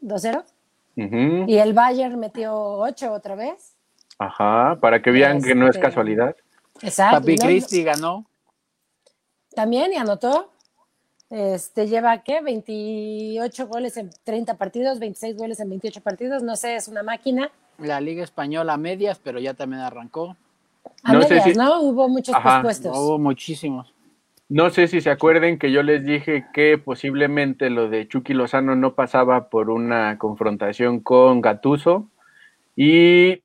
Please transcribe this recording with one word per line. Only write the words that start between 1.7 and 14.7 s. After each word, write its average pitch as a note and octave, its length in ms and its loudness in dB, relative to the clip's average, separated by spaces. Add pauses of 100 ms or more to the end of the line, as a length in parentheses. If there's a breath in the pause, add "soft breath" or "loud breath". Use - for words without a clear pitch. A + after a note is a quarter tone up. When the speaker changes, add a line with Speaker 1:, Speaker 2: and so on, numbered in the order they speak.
Speaker 1:
Bayern B3 460 0
metió A3 360 -8
ocho G#3+ 560 -6
otra G3 240 -10
vez. C4+ 400 -14 (440)
Speaker 2:
Ajá, A2+ 600 0
para A2+ 220 4
que B2 100 2
vean C#3 300 4
que B2+ 140 0
no B2+ 100 4
es B2+ 100 6
Speaker 1:
Este, - 60 -4
Speaker 2:
casualidad. A#2+ 540 0 (460)
Speaker 1:
exacto, G#3 380 2
Speaker 3:
Papi E3 140 2
Speaker 1:
y - 20 4
no, C#3+ 100 2
Speaker 3:
Cristi F3+ 380 0
ganó. E3 420 -4 (1300)
Speaker 1:
también, B3 380 -2
y F4+ 60 -4
anotó. A#3+ 540 -2 (800)
Este, G#3 560 -4
lleva, A#3 320 0
¿qué? C#4+ 200 -4
Veintiocho G#3+ 1300 -8
goles A#3 300 -8
en G3 120 -12 (140)
treinta A3+ 300 -6
partidos, A#3+ 460 -6